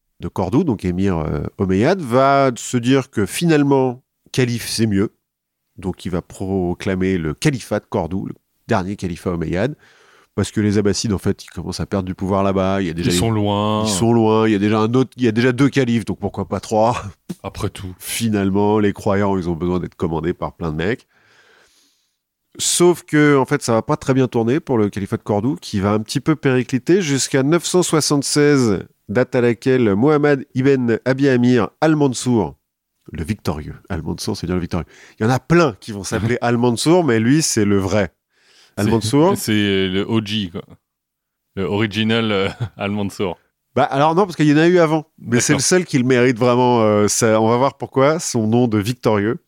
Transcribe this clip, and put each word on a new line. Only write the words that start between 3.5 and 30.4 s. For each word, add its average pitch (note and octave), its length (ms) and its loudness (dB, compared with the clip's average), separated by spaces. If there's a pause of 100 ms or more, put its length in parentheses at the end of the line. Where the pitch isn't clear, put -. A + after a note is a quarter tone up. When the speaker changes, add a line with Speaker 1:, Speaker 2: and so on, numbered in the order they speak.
Speaker 1:
calife, A#2+ 360 -2
c'est A2+ 200 0
mieux. G2+ 260 0 (640)
Donc F#2+ 280 -10
il - 40 -6
va E2+ 120 -4
proclamer F#2+ 960 -4
le D#2 160 -4
califat G#2+ 460 -4
de - 60 -10
Cordoue, F#2+ 400 -6
le - 80 -12 (340)
dernier G2+ 280 -2
califat F2+ 360 -8
omeyyade, F2 440 -4 (600)
parce G2+ 160 -2
que - 80 -2
les G#2 180 2
Abbassides, G2+ 360 0
en F#2 40 0
fait, - 280 -4
ils - 40 -20
commencent F2 300 -10
à F#2 60 -6
perdre G2 200 -4
du F2+ 100 -8
pouvoir G2 280 -2
là-bas. F#2+ 380 0
Il F#2+ 60 -4
y - 20 -4
a D#2+ 40 -6
déjà E2 180 -2
Speaker 2:
Ils F2 40 0
Speaker 1:
eu F2 40 0
Speaker 2:
sont A2+ 120 0
loin. G#2 540 -2
Speaker 1:
Ils A2 40 -2
sont A#2 240 0
loin, A2 340 4
il A2 40 2
y G#2+ 40 2
a G2 40 0
déjà G#2+ 200 2
un A2 140 0
autre... B2+ 240 0
il B2+ 60 -2
y A#2+ 40 2
a A2+ 40 2
déjà A#2+ 200 2
deux C3 180 0
califes, A#2 360 -2
donc G2+ 140 -6
pourquoi G2 280 -6
pas G2+ 120 -6
trois ? A2 420 0 (420)
Speaker 2:
Après G2 260 -10
tout. F#2 300 -14
Speaker 1:
Finalement, G#2 800 0
les G2+ 140 0
croyants, G2 440 -2
ils F2 120 -4
ont E2+ 60 -2
besoin F2 240 -2
d'être D#2 160 -10
commandés D#2+ 380 -4
par D#2 200 -8
plein E2 180 -8
de D2+ 60 -8
mecs. F#2+ 300 -6 (1500)
Sauf - 460 2
que, D3 340 4
en B2+ 80 2
fait, C#3+ 160 -4
ça A#2+ 120 0
va A2+ 80 2
pas D3 140 -2
très - 180 -4
bien C3 140 2
tourner A#2+ 320 0
pour C3+ 180 -2
le G#2 120 2
califat G2+ 280 -6
de - 60 -10
Cordoue, A2+ 320 -2
qui - 240 -6
va G2+ 140 2
un A2 60 0
petit A2 200 -6
peu D#3 160 0
péricliter C3 680 0
jusqu'à C#3 420 0
neuf D#3 200 0
cent F3+ 200 0
soixante-seize, C#3+ 1000 2 (220)
date A#2+ 280 -2
à B2 60 2
laquelle A#2+ 540 2
Mohammad C#3+ 500 2 (100)